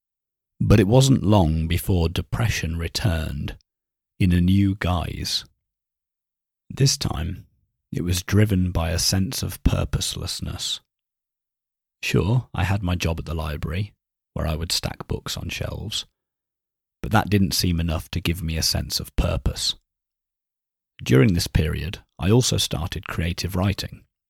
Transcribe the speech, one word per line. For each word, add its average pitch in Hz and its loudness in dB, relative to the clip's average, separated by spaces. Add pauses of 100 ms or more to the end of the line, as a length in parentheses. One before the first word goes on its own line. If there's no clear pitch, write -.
(600)
But 107 6
it 98 6
wasn't 131 4
long 80 4
before 85 2
depression 82 -2
returned 82 -2 (640)
in 92 4
a 87 6
new 98 4
guise. - -4 (1300)
This - 2
time, - -4 (460)
it - -4
was 87 0
driven 98 4
by 82 0
a 85 0
sense - 0
of 92 -8
purposelessness. - -2 (1200)
Sure, 117 0
I 92 0
had 98 0
my 87 0
job 82 -2
at 76 -8
the 80 -8
library, 78 -6 (400)
where 78 -4
I 80 -2
would 82 -4
stack - -6
books - -6
on - -8
shelves, - -8 (960)
but - -6
that 107 2
didn't 98 2
seem 87 0
enough 80 -2
to 85 -4
give 85 -2
me 80 -4
a 78 -2
sense - -2
of - -12
purpose. - -2 (1300)
During 87 6
this 82 0
period, 76 0 (200)
I 92 0
also 117 4
started - -4
creative 87 -4
writing, - -4 (260)